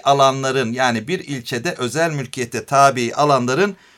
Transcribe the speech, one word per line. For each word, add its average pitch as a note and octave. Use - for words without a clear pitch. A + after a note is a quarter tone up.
alanların, C3+
yani A#2+
bir F3+
ilçede C3
özel D3
mülkiyete B2+
tabi C3+
alanların C#3+